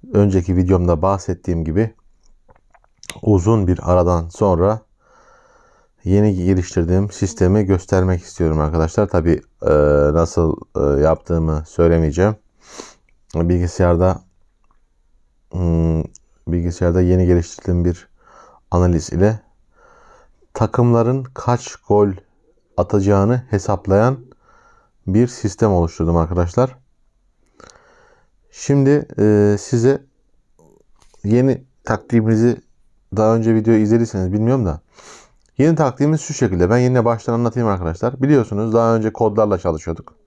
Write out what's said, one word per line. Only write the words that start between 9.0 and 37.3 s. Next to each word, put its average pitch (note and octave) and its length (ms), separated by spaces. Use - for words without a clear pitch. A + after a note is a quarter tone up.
Tabii, E2 340
e, D#2 100
nasıl, E2 440
e, C#2+ 240
yaptığımı D#2 680
söylemeyeceğim. E2+ 680
Bilgisayarda, F2 880
hmm, E2 520
bilgisayarda E2+ 520
yeni F2+ 260
geliştirdiğim F2 580
bir F2 240
analiz F2 420
ile G#2 280
takımların A#2+ 680
kaç - 420
gol G#2 320
atacağını G2+ 760
hesaplayan G#2 680
bir A2 220
sistem G#2+ 440
oluşturdum E2+ 440
arkadaşlar. F2 600
Şimdi, C#3 580
e, G#2 400
size B2+ 460
yeni B2 400
taktiğimizi, A2+ 760
daha A2 180
önce A2+ 200
videoyu A2 260
izlediyseniz G#2+ 520
bilmiyorum A2+ 340
da, D#2+ 140
yeni D#3 180
taktiğimiz D3+ 440
şu - 140
şekilde. F#2 360
Ben A#2 80
yine B2 260
baştan A#2 280